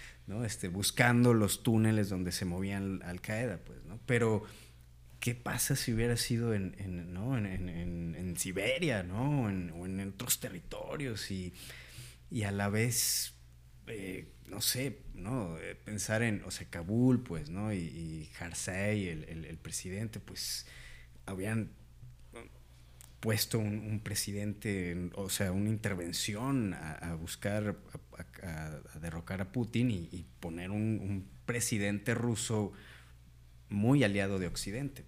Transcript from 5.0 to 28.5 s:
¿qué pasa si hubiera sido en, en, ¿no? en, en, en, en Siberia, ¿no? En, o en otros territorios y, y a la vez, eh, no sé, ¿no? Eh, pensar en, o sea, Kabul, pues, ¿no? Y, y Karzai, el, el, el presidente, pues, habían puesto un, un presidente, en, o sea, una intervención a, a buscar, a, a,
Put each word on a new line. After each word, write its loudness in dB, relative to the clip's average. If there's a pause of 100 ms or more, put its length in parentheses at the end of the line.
¿qué 0
pasa 0
si 0
hubiera 4
sido 2
en, 0
en, -4
¿no? 0
en, 2
en, -2
en, -2
en -4
Siberia, 0
¿no? 2
En, 0
o -8
en -2
otros -2
territorios -6
y, -4 (800)
y -2
a -2
la 2
vez, 2 (540)
eh, -8 (140)
no -8
sé, 0 (160)
¿no? -4
Eh, -8
pensar 0
en, 2
o -8
sea, -8
Kabul, 6
pues, -4
¿no? -2
Y, 0
y -6
Karzai, -2
el, -4
el, -10
el -12
presidente, -6
pues, -8 (580)
habían -2 (1500)
puesto 2
un, 2
un -2
presidente, -2
en, -2
o -4
sea, 2
una 2
intervención 0
a, -8
a -6
buscar, -2 (680)
a, -6
a, -6 (120)